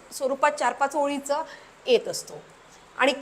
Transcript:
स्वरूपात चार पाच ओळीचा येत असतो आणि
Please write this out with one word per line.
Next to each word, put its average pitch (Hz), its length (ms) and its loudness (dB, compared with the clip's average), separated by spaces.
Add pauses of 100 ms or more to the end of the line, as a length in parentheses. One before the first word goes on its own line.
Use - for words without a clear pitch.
(120)
स्वरूपात 277 400 0
चार 277 220 0
पाच 277 220 -2
ओळीचा 285 460 0 (440)
येत 202 220 4
असतो - 340 -8 (560)
आणि 269 240 4